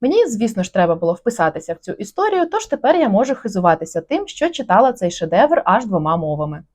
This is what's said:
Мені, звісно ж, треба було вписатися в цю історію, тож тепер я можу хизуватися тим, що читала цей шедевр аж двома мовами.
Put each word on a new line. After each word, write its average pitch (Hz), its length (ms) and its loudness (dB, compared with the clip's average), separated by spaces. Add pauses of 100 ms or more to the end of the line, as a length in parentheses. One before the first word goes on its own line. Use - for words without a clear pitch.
Мені, 381 260 4
звісно 220 360 -2
ж, - 100 -8
треба 170 220 4
було 170 180 0
вписатися 170 600 -2
в - 40 -10
цю - 140 -12
історію, 370 540 -2
тож 403 200 -4
тепер 294 300 2
я 302 140 2
можу 247 260 2
хизуватися 175 640 0
тим, 392 260 -4
що - 220 -2
читала 247 440 0
цей 175 180 -4
шедевр 175 540 0
аж 226 200 2
двома 170 320 0
мовами. 151 460 -6 (100)